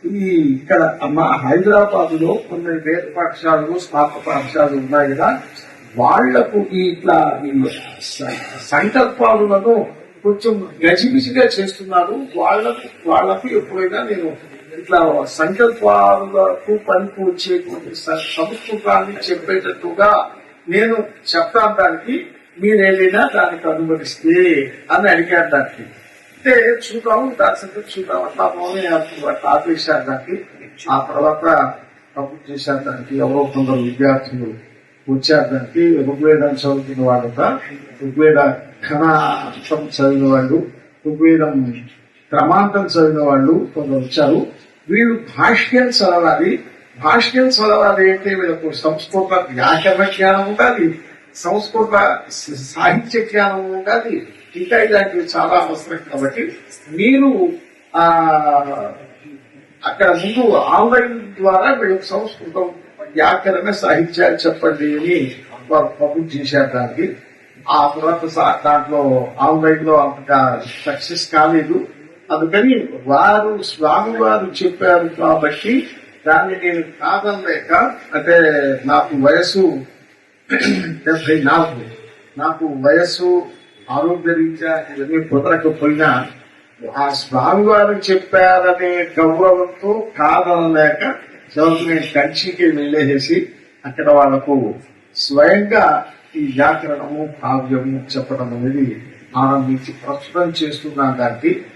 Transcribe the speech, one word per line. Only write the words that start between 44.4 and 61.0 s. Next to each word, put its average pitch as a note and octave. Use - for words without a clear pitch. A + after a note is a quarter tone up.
వీళ్ళు A3+
భాష్యం A#3+
చదవాలి. F3+
భాష్యం A#3
చదవాలి G#3
అంటే G3
వీళ్ళకు D#3+
సంస్కృత F#3
వ్యాకరణ D#3+
జ్ఞానం G3
ఉండాలి, G3+
సంస్కృత G#3
స-, -
సాహిత్య F3
జ్ఞానం G3
ఉండాలి, A3
ఇంకా F3+
ఇలాంటివి G3
చాలా D#3
అవసరం. E3
కాబట్టి C#3+
మీరు, A3
ఆ, E3+
అక్కడ F#3
ముందు G#3
ఆన్‌లైన్ A#3